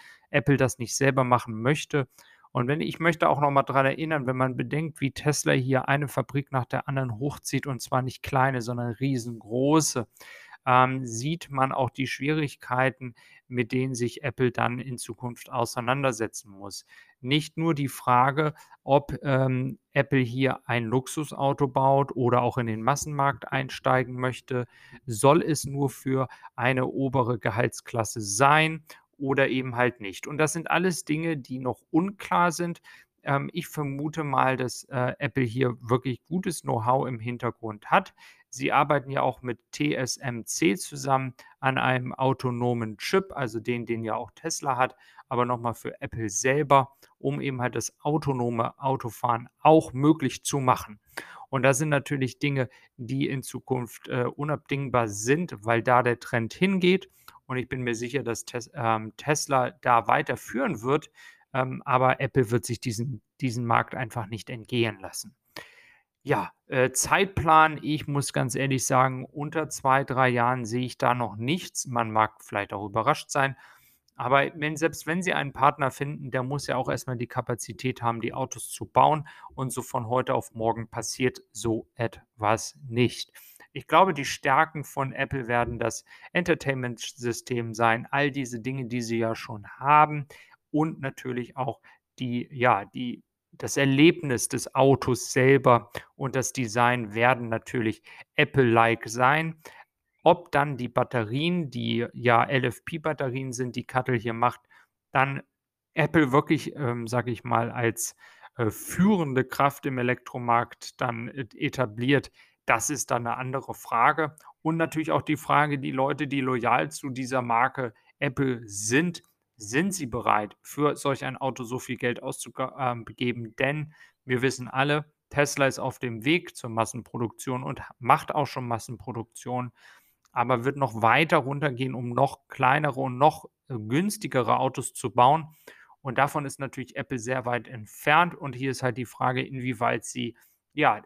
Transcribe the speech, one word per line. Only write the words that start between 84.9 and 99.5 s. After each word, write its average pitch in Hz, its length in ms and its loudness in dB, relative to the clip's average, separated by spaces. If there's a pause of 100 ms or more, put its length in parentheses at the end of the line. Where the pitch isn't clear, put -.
Apple 131 340 -4
werden 120 320 0
das 113 260 -4 (280)
Entertainment-System 123 1400 -2
sein, 113 380 2
all 143 220 0
diese 123 260 -6
Dinge, 127 280 -6
die 120 160 -4
sie 113 160 -2
ja 113 180 0
schon 104 320 -14
haben 151 580 4 (460)
und 156 280 0
natürlich 127 560 -6
auch 123 240 -4 (380)
die, 120 320 -4
ja, 117 360 4
die, - 360 -8 (300)
das - 240 -6
Erlebnis 139 720 4
des - 260 -6
Autos 135 580 4
selber 127 580 6 (240)
und 135 220 -6
das 127 160 -2
Design 120 640 0
werden 120 360 2
natürlich 113 520 -2 (320)
Apple-like 117 760 4
sein. 143 520 0 (600)